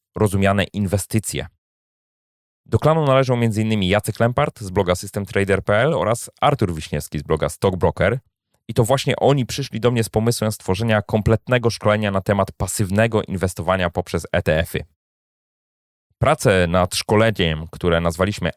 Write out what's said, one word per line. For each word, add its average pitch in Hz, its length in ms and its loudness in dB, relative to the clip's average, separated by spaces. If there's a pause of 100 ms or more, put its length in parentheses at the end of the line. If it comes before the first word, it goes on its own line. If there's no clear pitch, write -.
(160)
rozumiane 101 480 2
inwestycje. 95 840 -4 (1160)
Do 110 140 0
klanu 156 260 2
należą 131 320 4
między 113 240 0
innymi 107 260 0
Jacek 101 320 0
Lempart 120 420 0
z 98 80 -10
bloga 90 260 0
System 101 300 -8
trader 98 380 0
P 104 180 2
L 147 120 0
oraz 107 360 -2 (120)
Artur 107 320 2
Wiśniewski 76 460 -8
z 73 40 -8
bloga 76 260 0
Stockbroker. 92 720 0 (480)
I 110 60 -8
to 123 100 2
właśnie 131 320 0
oni 131 300 2
przyszli - 340 -8
do 120 120 0
mnie 117 120 0
z 98 60 -8
pomysłem 110 420 -2
stworzenia 104 500 -2
kompletnego 113 680 0
szkolenia 107 420 0
na 95 100 -2
temat 98 300 0
pasywnego 104 720 0
inwestowania 90 640 -2
poprzez 85 420 -6
E 87 100 0
T 78 180 2
F-y. 80 260 -6 (1400)
Prace 101 460 4
nad 90 280 2
szkoleniem, 92 760 0
które 85 300 0
nazwaliśmy 85 560 -2